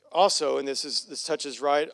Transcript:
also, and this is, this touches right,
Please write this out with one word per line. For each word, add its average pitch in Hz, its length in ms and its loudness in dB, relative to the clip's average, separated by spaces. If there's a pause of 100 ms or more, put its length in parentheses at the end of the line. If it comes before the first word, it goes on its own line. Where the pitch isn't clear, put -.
(100)
also, 156 460 4
and 139 100 -2
this 139 200 -4
is, 127 180 -4
this 147 180 -10
touches 143 380 -6
right, 147 340 2